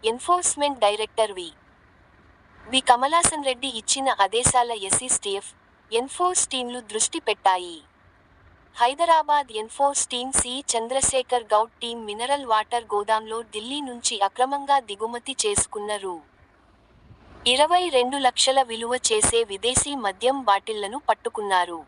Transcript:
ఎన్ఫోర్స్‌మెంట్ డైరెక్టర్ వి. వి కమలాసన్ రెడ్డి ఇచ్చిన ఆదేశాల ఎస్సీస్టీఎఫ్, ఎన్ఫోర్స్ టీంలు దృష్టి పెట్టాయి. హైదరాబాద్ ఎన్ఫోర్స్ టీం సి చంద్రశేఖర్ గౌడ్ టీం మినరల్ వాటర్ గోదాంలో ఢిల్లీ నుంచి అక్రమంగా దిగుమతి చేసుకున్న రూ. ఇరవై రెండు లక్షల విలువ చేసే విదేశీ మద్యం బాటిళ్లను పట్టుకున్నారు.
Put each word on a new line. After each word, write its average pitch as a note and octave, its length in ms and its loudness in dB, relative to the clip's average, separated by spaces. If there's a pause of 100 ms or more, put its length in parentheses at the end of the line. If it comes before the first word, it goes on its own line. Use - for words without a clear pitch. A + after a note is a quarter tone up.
ఎన్ఫోర్స్‌మెంట్ C#4+ 720 2
డైరెక్టర్ G#3+ 540 0
వి. F3 200 -10 (1120)
వి B3+ 140 0
కమలాసన్ C#4+ 720 4
రెడ్డి B3+ 180 -4
ఇచ్చిన C4 400 -2 (120)
ఆదేశాల A#3+ 520 2
ఎస్సీస్టీఎఫ్, G3+ 760 -6 (480)
ఎన్ఫోర్స్ F4+ 500 -2
టీంలు B3 320 -6
దృష్టి A3 400 -4
పెట్టాయి. F3+ 580 0 (960)
హైదరాబాద్ D4 760 4
ఎన్ఫోర్స్ B3 560 0
టీం B3 240 -4
సి B3+ 400 -2
చంద్రశేఖర్ B3 840 0
గౌడ్ A3 180 2 (100)
టీం A#3 220 -8
మినరల్ B3 420 -4
వాటర్ A3+ 380 0
గోదాంలో A3 580 -2
ఢిల్లీ A#3 380 -8
నుంచి A#3+ 400 -6
అక్రమంగా C#4 600 0
దిగుమతి A3+ 560 -8 (100)
చేసుకున్న G#3 500 -2
రూ. F#3 240 -8 (1300)
ఇరవై D4+ 420 4
రెండు B3+ 280 2
లక్షల C4 460 2
విలువ A#3 380 -4 (100)
చేసే A3 340 2
విదేశీ A#3 500 -2
మద్యం A#3 480 0
బాటిళ్లను G#3 680 -2
పట్టుకున్నారు. F#3+ 800 0